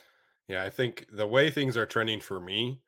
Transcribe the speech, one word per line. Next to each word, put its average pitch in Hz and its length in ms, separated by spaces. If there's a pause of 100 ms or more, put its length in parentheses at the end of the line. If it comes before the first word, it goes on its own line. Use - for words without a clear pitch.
(480)
Yeah, 92 160
I 98 60
think 120 420
the 107 160
way 135 220
things 135 260
are 113 100
trending 110 360
for 95 180
me, 110 480